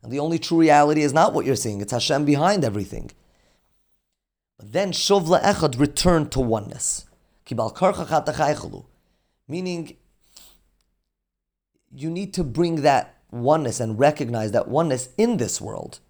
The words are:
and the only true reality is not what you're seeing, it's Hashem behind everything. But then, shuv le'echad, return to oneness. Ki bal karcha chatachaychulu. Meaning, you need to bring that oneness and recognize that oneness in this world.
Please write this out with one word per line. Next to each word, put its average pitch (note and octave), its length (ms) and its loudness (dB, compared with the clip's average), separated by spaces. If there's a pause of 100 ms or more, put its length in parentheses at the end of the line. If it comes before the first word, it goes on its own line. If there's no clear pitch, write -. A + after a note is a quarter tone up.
and A2 100 -12
the C#3 60 -4
only D#3+ 200 -2
true E3 200 0
reality D3+ 440 6
is C#3+ 120 2
not E3 180 4
what - 140 -2
you're C3+ 100 2
seeing, G#2 240 -4
it's G#2 120 -6
Hashem C#3 340 0
behind D#3 380 2
everything. G#2 480 -6 (1500)
But G#2 160 -20
then, F#3 180 -2
shuv G3 320 2
le'echad, D#3+ 560 2
return D#3 480 2
to - 100 -4
oneness. A2 680 -4 (400)
Ki - 80 -8
bal A2+ 180 -4
karcha F#3 320 0
chatachaychulu. D3+ 800 -2 (640)
Meaning, F3 480 -8 (2000)
you C3+ 160 -8
need F#3+ 260 -8
to F#3 100 0
bring D#3 380 0
that C#3 340 2 (160)
oneness B2+ 480 0
and A2 180 -4
recognize A#2+ 540 0
that A2 160 0
oneness C#3 400 -2 (100)
in A3+ 200 2
this G#2+ 220 -4
world. - 380 -12 (120)